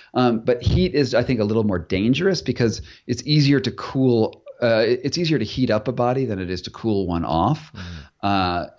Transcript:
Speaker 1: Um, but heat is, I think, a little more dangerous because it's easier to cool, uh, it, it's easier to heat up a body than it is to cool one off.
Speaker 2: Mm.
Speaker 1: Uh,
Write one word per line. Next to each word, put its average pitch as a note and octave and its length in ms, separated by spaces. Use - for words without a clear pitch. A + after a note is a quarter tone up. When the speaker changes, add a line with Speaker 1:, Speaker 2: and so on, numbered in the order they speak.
Speaker 1:
Um, B2 240
but - 240
heat F3+ 320
is, C3 180
I A#2 100
think, C3 160
a G#2+ 40
little G#2+ 200
more G2 160
dangerous C3+ 640
because A#2 400
it's A#2 200
easier C#3+ 340
to B2 120
cool, B2 720
uh, A2+ 220
it, B2 180
it's C#3+ 140
easier D#3+ 200
to A2 80
heat B2 240
up G#2+ 180
a B2+ 60
body B2 320
than G2+ 140
it F2+ 100
is F2+ 140
to - 80
cool G#2 340
one F2 180
off. E2+ 480
Speaker 2:
Mm. F#2+ 100
Speaker 1:
Uh, F#2 560